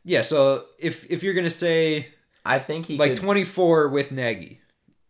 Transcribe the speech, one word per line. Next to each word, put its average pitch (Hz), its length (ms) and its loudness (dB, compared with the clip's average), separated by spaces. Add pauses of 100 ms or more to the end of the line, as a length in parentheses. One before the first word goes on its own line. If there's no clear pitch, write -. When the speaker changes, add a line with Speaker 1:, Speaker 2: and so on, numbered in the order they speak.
Speaker 1:
Yeah, - 200 0
so 135 420 2 (160)
if, - 280 -6
if 170 140 -4
you're 190 120 -2
gonna 175 140 0
say 165 600 0 (360)
Speaker 2:
I 131 140 2
think 156 280 -8
he 151 120 -6
Speaker 1:
like, 143 120 4
Speaker 2:
could 117 100 -4
Speaker 1:
twenty-four 180 680 2
with 139 220 -2
Nagy. 117 500 -6 (500)